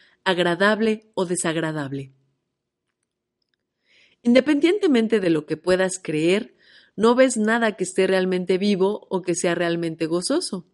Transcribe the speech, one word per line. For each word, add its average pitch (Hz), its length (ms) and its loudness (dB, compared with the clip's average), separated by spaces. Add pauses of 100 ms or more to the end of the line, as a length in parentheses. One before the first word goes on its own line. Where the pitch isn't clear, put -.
(220)
agradable 202 920 0
o 196 100 -2
desagradable. 156 880 -6 (2000)
Independientemente 262 960 2
de 185 120 0
lo 151 160 0
que 160 100 -4
puedas 185 420 0
creer, 165 600 -2 (360)
no 226 200 2
ves 254 240 2
nada 220 380 0
que - 80 -6
esté 190 220 0
realmente 185 520 0
vivo 202 500 0
o 185 140 -4
que 175 120 -4
sea 175 200 -2
realmente 170 500 -4
gozoso. 180 680 -4